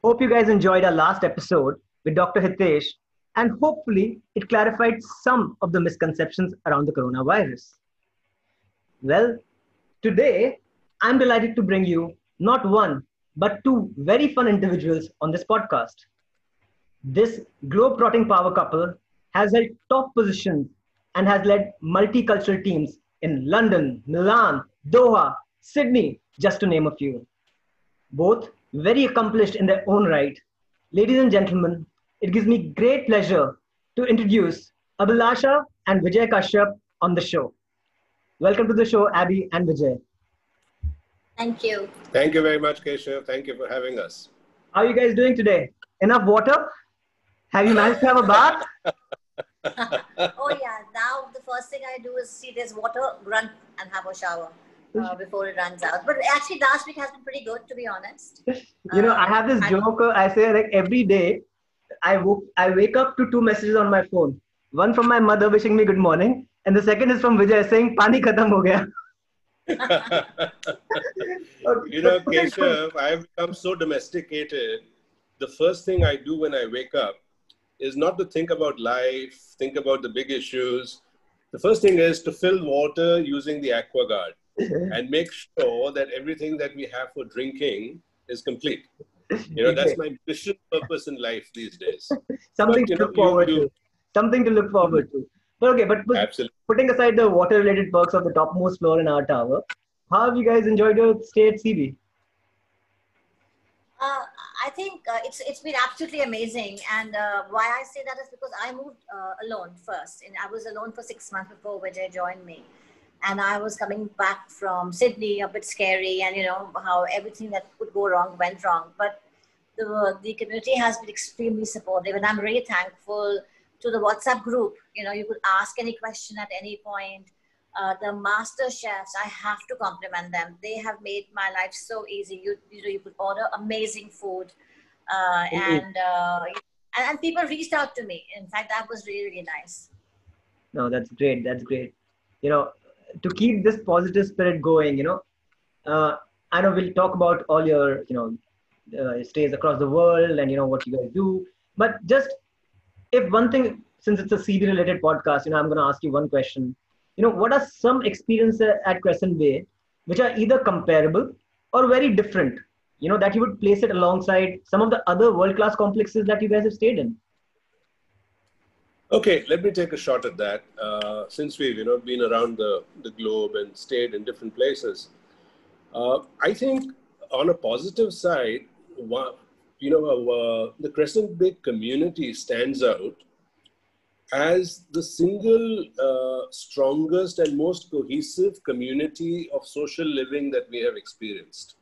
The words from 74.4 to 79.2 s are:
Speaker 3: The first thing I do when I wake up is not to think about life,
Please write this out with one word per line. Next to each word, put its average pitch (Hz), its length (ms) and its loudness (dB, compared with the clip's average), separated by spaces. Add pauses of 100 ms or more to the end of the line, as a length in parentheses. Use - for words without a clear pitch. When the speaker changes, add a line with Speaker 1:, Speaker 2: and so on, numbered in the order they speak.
Speaker 3:
The 135 100 -8
first 180 360 -2
thing 185 180 0
I 147 140 2
do 151 220 -8
when 151 160 -2
I 127 120 -2
wake 123 280 -10
up 110 220 -4 (600)
is 135 180 -8
not 170 220 0
to 190 80 -2
think 165 240 -4
about 151 280 -2
life, 127 580 -4 (220)